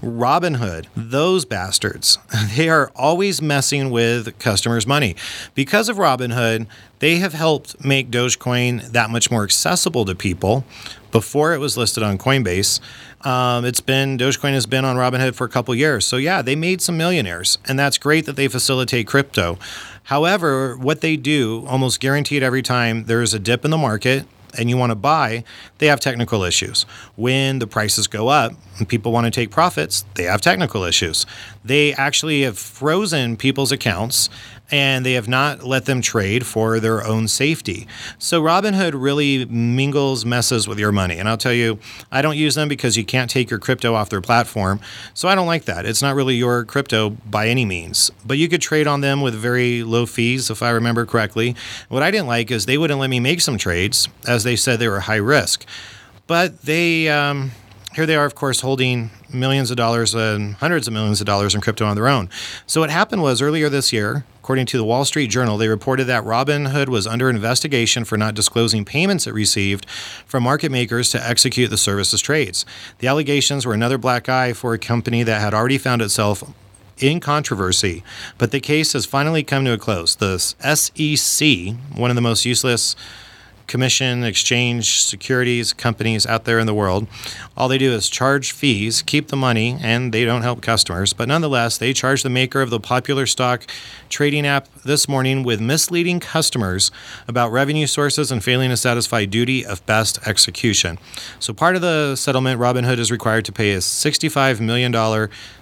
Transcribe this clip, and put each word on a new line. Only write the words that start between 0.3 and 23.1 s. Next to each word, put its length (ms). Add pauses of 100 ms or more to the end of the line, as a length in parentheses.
those 480
bastards, 720 (180)
<laughs> 200
they 140
are 260
always 460
messing 500
with 480
customers' 480
money. 280 (380)
Because 360
of 80
Robinhood, 680 (340)
they 180
have 160
helped 500
make 260
Dogecoin 840
that 180
much 200
more 140
accessible 600
to 100
people. 480 (480)
Before 420
it 60
was 180
listed 260
on 140
Coinbase, 600 (460)
um, 400
it's 160
been, 360
Dogecoin 360
has 120
been 200
on 100
Robinhood 400
for 100
a 40
couple 260
years. 300
So 100
yeah, 260
they 140
made 260
some 160
millionaires, 600 (100)
and 100
that's 200
great 280
that 120
they 100
facilitate 600
crypto. 520 (440)
However, 720
what 240
they 160
do, 500
almost 320
guaranteed 440
every 180
time 440
there 160